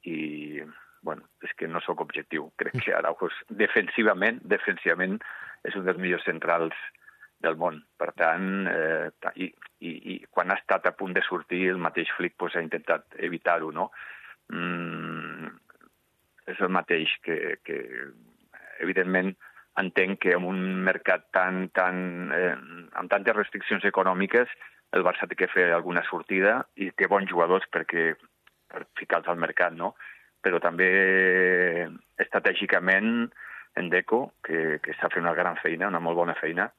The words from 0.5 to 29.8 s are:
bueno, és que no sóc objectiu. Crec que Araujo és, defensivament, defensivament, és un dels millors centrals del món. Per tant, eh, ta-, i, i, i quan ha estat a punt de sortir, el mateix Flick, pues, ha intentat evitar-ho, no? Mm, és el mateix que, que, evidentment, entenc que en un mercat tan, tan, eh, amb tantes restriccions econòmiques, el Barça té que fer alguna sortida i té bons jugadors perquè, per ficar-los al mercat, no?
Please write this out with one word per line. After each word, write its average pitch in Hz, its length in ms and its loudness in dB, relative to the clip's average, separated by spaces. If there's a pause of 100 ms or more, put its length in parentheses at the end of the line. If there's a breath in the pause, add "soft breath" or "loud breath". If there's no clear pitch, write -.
bueno, - 240 -8 (160)
és 82 120 -8
que 82 120 -6
no 82 160 -4
sóc 85 200 -4
objectiu. 76 440 -8 (120)
Crec - 200 -4
que 95 160 0
Araujo 85 320 -2
és, - 140 -8 (220)
defensivament, 107 840 2
defensivament, 95 680 0 (500 loud breath)
és - 80 -6
un 95 80 -6
dels 90 160 0
millors 87 240 0
centrals 82 520 0 (680 loud breath)
del 113 160 2
món. 80 220 -2 (180)
Per 82 160 -4
tant, 87 320 2 (200)
eh, 80 420 0 (100)
ta-, - 160 -6
i, 92 140 -6 (340)
i, 85 80 -6 (220)
i - 20 -10 (160)
quan 90 200 0
ha 95 40 2
estat 95 320 0
a 90 80 -2
punt 95 200 -6
de 92 100 2
sortir, 90 420 -2
el 92 120 0
mateix 82 360 -2
Flick, 87 240 -4
pues, 87 160 -4
ha 85 80 -2
intentat 80 640 -4
evitar-ho, 85 480 0
no? 90 140 -2 (580 loud breath)
Mm, 82 1040 -6 (960)
és 95 140 -6
el 92 80 0
mateix 85 400 0 (120)
que, 78 400 -4
que, 71 140 -6 (1000)
evidentment, 92 540 2 (460 loud breath)
entenc 95 440 2
que 90 100 6
en 90 140 0
un 95 120 -2 (240)
mercat 92 520 2
tan, 92 400 2
tan, 90 580 0
eh, 85 200 2 (440)
amb - 140 -2
tantes 104 240 2
restriccions 101 520 -2
econòmiques, 95 600 2 (460 loud breath)
el 92 100 4
Barça 90 240 0
té 85 80 -8
que 92 140 2
fer 90 180 6
alguna 85 380 2
sortida 98 560 2 (100)
i 95 220 -4
té 95 100 2
bons 98 240 2
jugadors 87 400 2
perquè, 82 400 0 (600)
per - 120 -10 (160)
ficar-los 87 320 -2
al 87 80 0
mercat, 82 380 0
no? 87 180 -4 (480 loud breath)